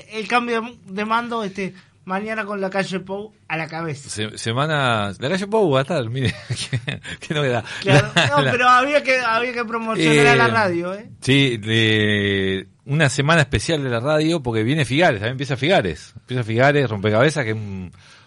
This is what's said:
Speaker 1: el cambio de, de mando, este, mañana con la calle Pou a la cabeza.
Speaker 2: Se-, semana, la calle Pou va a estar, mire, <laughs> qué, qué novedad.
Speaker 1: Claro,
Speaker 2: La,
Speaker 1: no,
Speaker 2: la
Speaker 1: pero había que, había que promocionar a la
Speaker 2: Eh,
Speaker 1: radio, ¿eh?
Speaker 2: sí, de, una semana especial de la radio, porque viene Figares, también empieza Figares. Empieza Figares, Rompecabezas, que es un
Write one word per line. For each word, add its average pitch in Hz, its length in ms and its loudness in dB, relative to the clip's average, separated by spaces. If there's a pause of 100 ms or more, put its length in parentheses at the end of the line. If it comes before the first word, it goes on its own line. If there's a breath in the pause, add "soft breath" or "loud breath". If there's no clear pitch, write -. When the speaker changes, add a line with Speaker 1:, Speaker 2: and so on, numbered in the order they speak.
(120)
Speaker 1:
el 214 160 -8
cambio 240 340 0
de, 240 240 -14
de 190 180 -6
mando, 233 380 -4
este, 190 320 -8 (300 loud breath)
mañana 214 420 -6
con 202 140 -6
la 190 100 -4
calle 190 300 -4
Pou 202 320 -10 (160)
a 160 80 -6
la 160 100 -6
cabeza. 160 420 -8
Speaker 2:
Se-, 107 300 -8
semana, 123 800 0
la 127 100 -4
calle 190 200 -2
Pou 208 240 2
va 131 80 4
a - 20 4
estar, 139 260 -4
mire, 123 240 -2 (100)
<laughs> - 280 -8
qué, 127 300 -6 (180)
qué - 160 -8
novedad. 127 300 0 (180 loud breath)
Speaker 1:
Claro, 143 320 4
Speaker 2:
La, 165 140 4
Speaker 1:
no, - 140 4
Speaker 2:
la 131 100 2
Speaker 1:
pero 247 160 4
había 269 340 6
que, 262 160 2
había 240 340 0
que 240 120 -4
promocionar 214 640 2
a - 80 6
la 233 100 4
Speaker 2:
Eh, 233 40 2
Speaker 1:
radio, 185 440 0
¿eh? 214 160 -14 (100)
Speaker 2:
sí, 135 360 2
de, 104 1120 2 (160)
una 143 240 2
semana 151 320 2
especial 143 420 0
de 131 80 -2
la 117 80 0
radio, 156 460 0
porque 113 180 0
viene 139 220 0
Figares, 139 340 2
también 110 140 -4
empieza 135 240 -4
Figares. 127 600 0
Empieza 123 280 -6
Figares, 127 440 4
Rompecabezas, 110 560 2
que 110 60 -4
es 110 60 -4
un 98 340 -10 (360 loud breath)